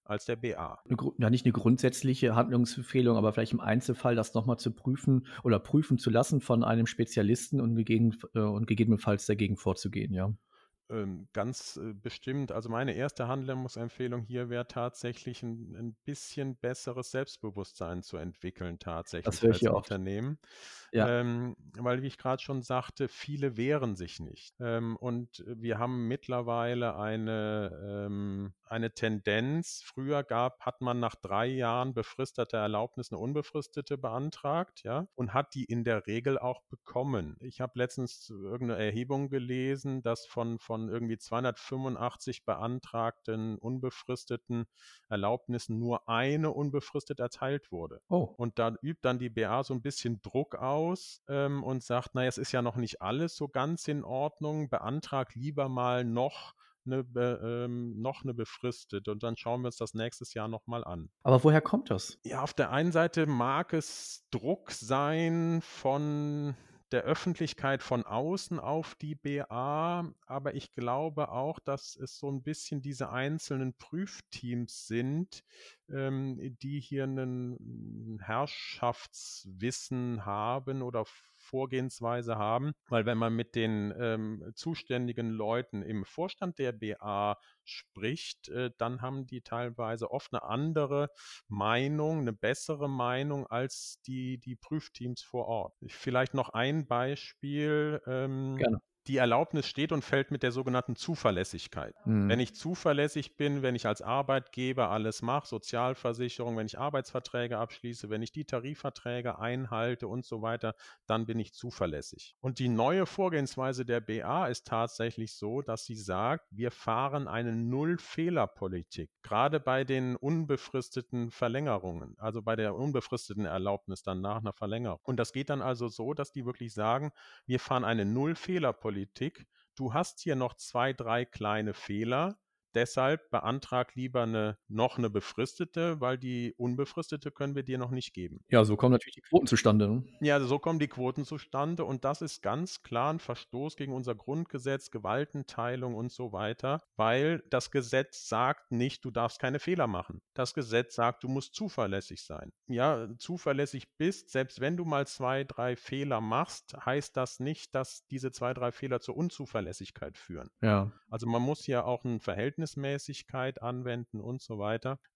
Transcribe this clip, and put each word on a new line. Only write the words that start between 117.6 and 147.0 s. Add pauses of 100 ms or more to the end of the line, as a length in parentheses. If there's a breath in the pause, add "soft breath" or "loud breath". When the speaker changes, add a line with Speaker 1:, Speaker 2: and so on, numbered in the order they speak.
Speaker 1:
gerade
bei
den
unbefristeten
Verlängerungen,
also
bei
der
unbefristeten
Erlaubnis
dann
nach
einer
Verlängerung.
Und
das
geht
dann
also
so,
dass
die
wirklich
sagen, (340 loud breath)
wir
fahren
eine
Null-Fehler-Politik. (800)
Du
hast
hier
noch
zwei,
drei
kleine
Fehler, (360)
deshalb
beantrag
lieber
eine, (100)
noch
eine
befristete,
weil
die
unbefristete
können
wir
dir
noch
nicht
geben.
Speaker 2:
Ja,
so
kommen
natürlich
die
Quoten
zustande,
ne? (160)
Speaker 1:
Ja,
also
so
kommen
die
Quoten
zustande
und
das
ist
ganz
klar
ein
Verstoß
gegen
unser
Grundgesetz,
Gewaltenteilung
und
so
weiter, (140)
weil